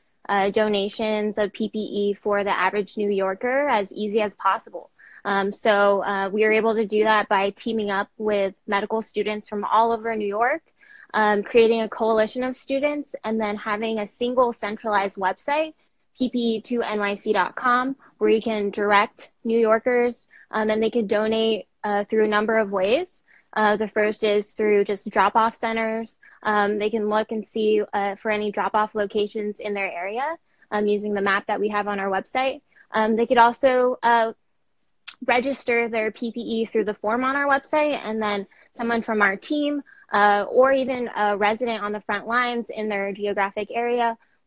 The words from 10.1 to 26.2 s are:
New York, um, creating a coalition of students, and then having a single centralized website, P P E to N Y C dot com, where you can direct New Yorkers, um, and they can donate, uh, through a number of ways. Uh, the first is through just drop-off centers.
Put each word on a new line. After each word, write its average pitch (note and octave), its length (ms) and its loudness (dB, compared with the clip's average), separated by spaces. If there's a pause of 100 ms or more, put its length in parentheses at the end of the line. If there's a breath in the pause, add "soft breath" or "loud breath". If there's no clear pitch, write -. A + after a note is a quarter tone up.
New G#3+ 140 -4
York, A#3+ 340 -2 (500 loud breath)
um, G#3 300 2
creating A3+ 380 4
a A3 80 -2
coalition A3 560 0
of B3+ 120 -6
students, C#4+ 680 -4
and A3 160 -2
then G#3+ 160 -4
having A3 420 -4
a G#3 80 -4
single B3 460 0
centralized G#3 640 -2
website, C#4+ 580 -2 (420)
P B3+ 140 -2
P B3 80 -4
E A3+ 240 0
to A#3+ 200 -4
N G#3+ 180 -4
Y G3+ 160 -2
C G#3+ 160 -4
dot F#3+ 240 0
com, B3+ 400 0 (220 soft breath)
where G#3+ 120 2
you A3 100 4
can G#3 300 -2
direct G#3 640 0 (100)
New A3+ 160 2
Yorkers, A#3+ 680 2 (280 loud breath)
um, A3 180 0
and A3 100 0
they A3 100 2
can A3 180 -2
donate, A3 580 0 (160)
uh, G#3 220 0
through A3 220 2
a - 20 0
number G#3+ 300 2
of G#3 120 0
ways. G3+ 540 -2 (300 soft breath)
Uh, G#3+ 220 4
the G#3+ 120 -2
first G#3+ 340 0
is G#3 300 0
through G#3 320 2
just G3+ 260 -6
drop-off A3 460 2
centers. A3+ 600 -6 (280 loud breath)